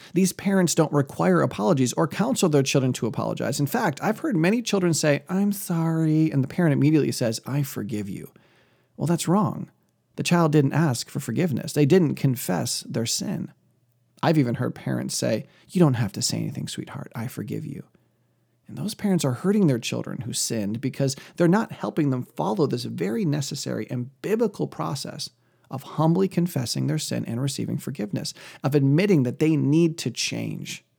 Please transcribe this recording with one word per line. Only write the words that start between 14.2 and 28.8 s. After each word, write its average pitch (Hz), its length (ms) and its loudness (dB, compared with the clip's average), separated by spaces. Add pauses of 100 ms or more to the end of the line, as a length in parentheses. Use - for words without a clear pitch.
I've 160 140 4
even 131 180 2
heard 123 200 -4
parents 127 420 -4
say, 120 300 -2 (200)
"You 185 120 -2
don't 147 160 6
have 107 180 0
to 120 80 -6
say 113 160 -2
anything, - 320 -6
sweetheart. - 440 -12
I 117 140 -8
forgive 107 380 -8
you." - 180 -12 (840)
And 113 80 -12
those 185 160 -6
parents 185 320 0
are 127 80 2
hurting 196 340 2
their 123 120 4
children - 420 -6
who 123 120 -8
sinned 110 460 -4
because 135 360 -2 (200)
they're 175 120 4
not 214 240 2
helping 170 400 -2
them 127 240 -4
follow 175 320 0
this 123 160 -4
very 180 420 -4
necessary 139 640 -4
and 123 220 -6 (100)
biblical 208 460 -2
process - 640 -8 (400)
of 127 120 -8
humbly 170 440 2
confessing 135 600 -2
their 156 100 0
sin 120 280 -4
and 117 160 -4
receiving 135 360 -4
forgiveness, - 560 -6 (300)
of 147 120 0
admitting 147 480 4